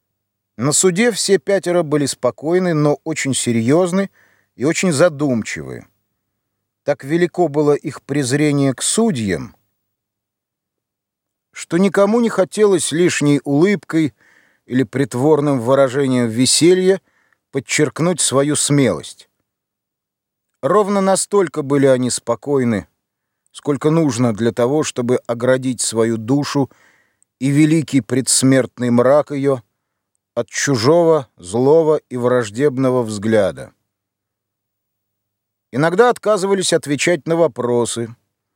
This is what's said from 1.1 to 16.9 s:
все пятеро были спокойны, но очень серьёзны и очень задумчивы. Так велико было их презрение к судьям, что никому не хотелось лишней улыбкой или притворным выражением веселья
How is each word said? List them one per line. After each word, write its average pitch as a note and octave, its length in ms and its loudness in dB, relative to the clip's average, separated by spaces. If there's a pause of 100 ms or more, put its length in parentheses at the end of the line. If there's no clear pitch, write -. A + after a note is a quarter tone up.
все F#3+ 260 0
пятеро F3 460 -2
были D3 220 -2
спокойны, E3 680 -2
но D3 300 0
очень D3 300 -6
серьёзны E3 760 0 (460)
и A#2+ 100 -6
очень E3 260 0
задумчивы. B2+ 920 -2 (1000)
Так C#3+ 200 -4
велико E3+ 440 0
было D3 260 2
их C#3+ 280 -6
презрение C#3+ 720 0
к - 80 -12
судьям, B2 760 -2 (2000)
что - 260 -6
никому G3+ 420 2
не A#3 100 0
хотелось G3 600 0
лишней D3 520 0
улыбкой D#3+ 680 0 (520)
или B2+ 180 -2
притворным C#3+ 760 0
выражением C3 680 2
веселья F3+ 760 2 (500)